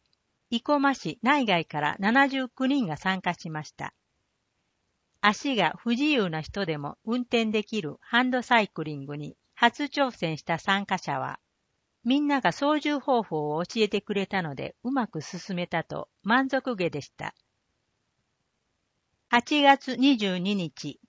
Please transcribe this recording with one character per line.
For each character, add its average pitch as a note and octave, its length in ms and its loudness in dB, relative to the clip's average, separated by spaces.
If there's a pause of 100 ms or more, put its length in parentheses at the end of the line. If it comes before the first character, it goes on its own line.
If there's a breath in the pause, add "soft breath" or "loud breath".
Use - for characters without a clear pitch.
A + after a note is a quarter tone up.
(500)
生 A#3 120 -2
駒 C#4 320 2
市 - 280 -8
内 C4+ 240 2
外 F3 200 2
か D3 160 -6
ら D3 180 0
七 A#3+ 300 4
十 C4 180 -4
九 - 180 -4
人 C4 220 2
が D3+ 80 -2
参 F#3+ 260 -2
加 F3+ 120 0
し - 160 -12
ま D3+ 160 -8
し - 80 -20
た。 C#3 200 -10 (1300)
足 A#3+ 300 0
が F3+ 220 2
不 - 140 -2
自 A#3+ 120 0
由 C4+ 260 2
な D#3 120 -4
人 G3 240 -6
で D#3+ 120 -4
も C#3+ 280 -8
運 A#3+ 160 -2
転 A#3 240 0
で G#3+ 180 0
き G#3+ 180 -6
る D3+ 200 -6
ハ A#3+ 220 2
ン B3+ 60 0
ド B3+ 120 0
サ A#3 180 4
イ G#3 80 2
ク - 160 -6
リ D3+ 140 -8
ン C#3 80 -10
グ D3 100 -10
に D3 220 -10 (180)
初 A#3+ 280 2
挑 C4+ 280 -2
戦 D#3+ 240 -4
し - 80 -12
た E3 160 -2
参 G3 260 0
加 F#3 120 -2
者 C#3+ 200 -4
は、 C3 220 -8 (640)
み C4 160 2
ん D4 80 0
な C#4 140 2
が F3 100 4
操 C#4+ 240 2
縦 D4 200 0
方 B3+ 280 0
法 D3+ 320 -4
を E3 80 -2
教 A3 200 0
え G#3 40 2
て G3+ 140 -2
く - 120 -6
れ G3 140 -2
た G3 140 -2
の D#3 120 -4
で C3 300 -8
う B3 80 -4
ま C4 160 0
く D#3+ 140 -8
進 F3+ 340 -8
め F3 100 -4
た E3 200 -2
と - 240 -8 (140)
満 B3+ 260 2
足 B3+ 260 -2
げ F3 140 0
で D3 120 -6
し - 120 -14
た。 - 200 -10 (2000)
八 C4 320 2
月 C#4 340 6
二 C4 220 6
十 F#3+ 220 0
二 G3 160 0
日 D#3 540 -6